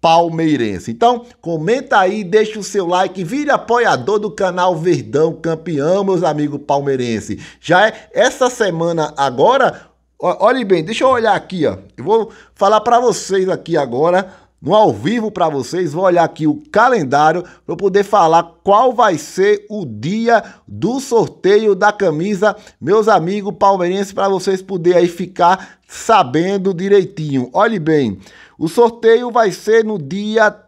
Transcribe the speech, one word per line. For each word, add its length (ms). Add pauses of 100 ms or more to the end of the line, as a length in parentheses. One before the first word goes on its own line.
palmeirenses. 880
Então, 340 (160)
comenta 600
aí, 220
deixa 380
o 40
seu 220
like, 380
vire 260
apoiador 720
do 100
canal 460
Verdão 560
Campeão, 720
meus 180
amigos 460
palmeirenses. 760 (200)
Já 260
é 260
essa 360
semana 680
agora, 680 (360)
ó, 280
olhe 180
bem, 180
deixa 220
eu 40
olhar 240
aqui, 320
ó. 120 (180)
Eu 80
vou 260 (240)
falar 280
pra 180
vocês 480
aqui 300
agora, 680 (140)
no 140
ao 180
vivo 380
pra 200
vocês, 440
vou 100
olhar 200
aqui 240
o 120 (120)
calendário 720
pra 300
eu 40
poder 260
falar 600
qual 280
vai 240
ser 540
o 160
dia 580 (240)
do 320
sorteio 760
da 160
camisa, 640 (260)
meus 260
amigos 520
palmeirenses, 520
pra 160
vocês 320
poderem 380
aí 100
ficar 720 (100)
sabendo 840
direitinho. 800
Olhe 240
bem, 400 (400)
o 100
sorteio 640
vai 220
ser 340
no 140
dia 500 (180)